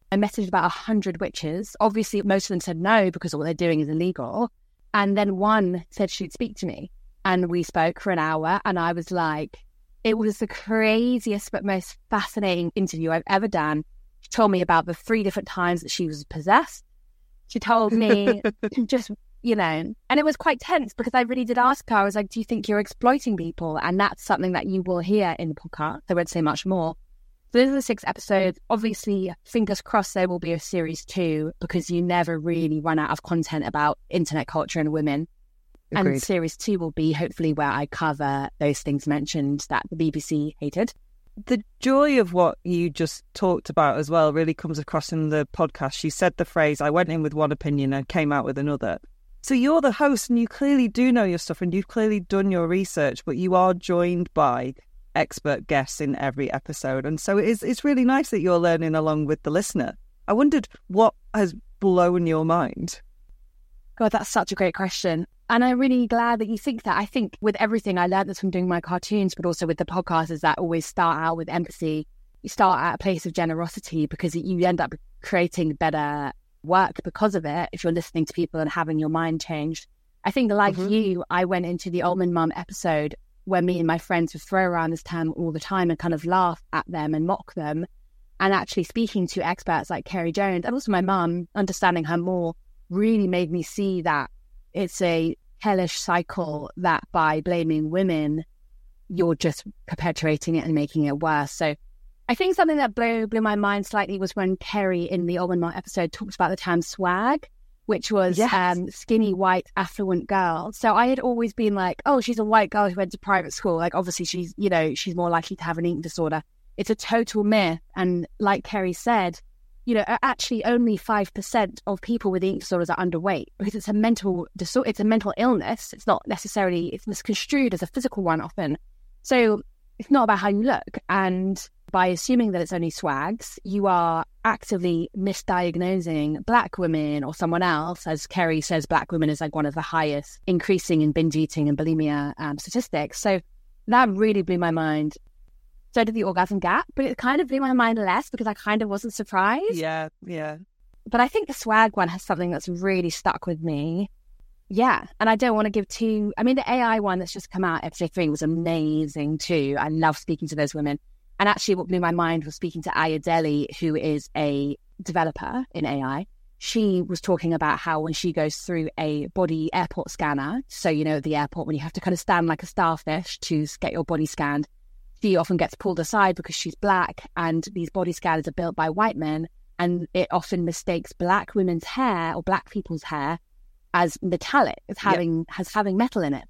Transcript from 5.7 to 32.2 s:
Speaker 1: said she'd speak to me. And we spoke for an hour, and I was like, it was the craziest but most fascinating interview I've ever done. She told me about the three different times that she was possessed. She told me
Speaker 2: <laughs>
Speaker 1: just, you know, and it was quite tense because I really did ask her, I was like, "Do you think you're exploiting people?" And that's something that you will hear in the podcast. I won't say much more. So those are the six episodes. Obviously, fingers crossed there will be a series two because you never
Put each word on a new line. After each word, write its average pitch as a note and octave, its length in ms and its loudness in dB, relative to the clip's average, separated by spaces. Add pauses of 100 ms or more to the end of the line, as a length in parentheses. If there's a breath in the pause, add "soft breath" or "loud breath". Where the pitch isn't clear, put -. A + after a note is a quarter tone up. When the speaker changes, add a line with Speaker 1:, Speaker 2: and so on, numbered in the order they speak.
Speaker 1:
said G3 200 -2
she'd F3+ 220 -8
speak G#3 240 -6
to - 100 -6
me. - 240 -8 (340)
And F#3 240 2
we F3 140 0
spoke E3+ 380 0
for G3 100 -2
an F3+ 80 0
hour, D#3+ 460 0
and F#3 160 0
I E3+ 120 0
was E3+ 200 -6
like, D#3 480 -2 (420)
it A3 160 2
was G#3+ 200 0
the G#3+ 100 -2
craziest A3 1040 0
but G3 120 -4
most F#3+ 320 -4 (140)
fascinating F3+ 640 -2
interview E3 380 -2
I've E3 160 0
ever G3+ 180 2
done. D#3 380 0 (340)
She - 120 -20
told G#3+ 200 6
me F#3 100 4
about E3+ 260 4
the E3+ 80 -4
three A3+ 280 -2
different G3 240 -2
times F3 360 0
that - 100 -8
she F3 160 -2
was D3 160 -10
possessed. F#3+ 600 2 (640)
She - 140 -6
told A3 320 2
me A3+ 500 4 (220)
Speaker 2:
<laughs> G#3+ 220 -2
Speaker 1:
just, A#3 260 -2 (300)
you A#3 120 2
know, E3 400 0 (160)
and C#4+ 80 4
it D4 60 4
was D4+ 120 2
quite C#4+ 220 0
tense D4 340 -2
because A#3 220 -4
I B3+ 60 6
really B3 240 0
did A#3 140 -2
ask B3+ 300 2
her, A3+ 80 2
I G3 60 6
was G3+ 140 0
like, G#3 140 -2
"Do A3+ 100 -6
you G#3+ 40 -2
think G#3+ 240 -4
you're G#3 120 4
exploiting A#3+ 560 2
people?" E3 400 -4
And F3+ 240 0
that's - 240 0
something F#3 280 0
that F3 140 -2
you F#3+ 160 -2
will F3+ 160 0
hear F#3 400 2
in E3 120 -4
the D3 40 -4
podcast. - 460 -6 (100)
I F3+ 40 2
won't E3+ 140 2
say E3 140 -2
much D3+ 240 0
more. E3 300 0 (560)
So A#3+ 80 6
those C4 80 6
are C4+ 60 0
the C4+ 80 0
six G#3+ 220 -4
episodes. F#3+ 540 0 (100)
Obviously, G#3 640 -2 (120)
fingers G#3+ 360 0
crossed - 340 -2
there F#3 140 2
will F3 120 -4
be E3 120 -2
a E3 60 -2
series D#3+ 460 -6
two D#3+ 560 -2
because E3+ 280 -4
you F3 140 0
never E3+ 380 0